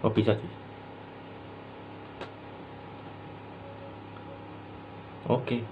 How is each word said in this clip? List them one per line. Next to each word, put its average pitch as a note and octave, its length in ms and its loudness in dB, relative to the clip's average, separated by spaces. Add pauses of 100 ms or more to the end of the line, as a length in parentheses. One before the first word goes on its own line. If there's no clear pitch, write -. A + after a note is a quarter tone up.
Oh, G#2+ 80 10
bisa A2 240 10
sih. - 140 -2 (4000)
Oke. A#2+ 440 6